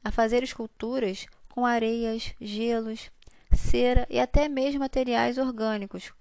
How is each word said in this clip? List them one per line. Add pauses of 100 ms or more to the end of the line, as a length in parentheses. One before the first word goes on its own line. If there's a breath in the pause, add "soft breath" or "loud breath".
a
fazer
esculturas (240)
com
areias,
gelos, (400 soft breath)
cera
e
até
mesmo
materiais
orgânicos